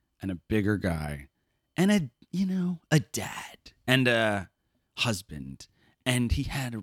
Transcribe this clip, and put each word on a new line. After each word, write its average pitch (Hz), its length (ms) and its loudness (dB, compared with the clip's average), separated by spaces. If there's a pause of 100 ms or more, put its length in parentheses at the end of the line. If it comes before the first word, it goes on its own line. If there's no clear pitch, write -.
(220)
and 95 100 -4
a 90 40 -4
bigger 104 420 0
guy, 76 500 -4 (480)
and 190 160 4
a, 175 180 2 (220)
you 190 140 0
know, 180 340 -2 (100)
a 151 120 6
dad - 560 -10 (280)
and 127 220 4
a 107 420 2 (500)
husband, 73 680 -4 (380)
and 123 260 0
he 143 120 0
had 127 300 -4
a 110 100 -8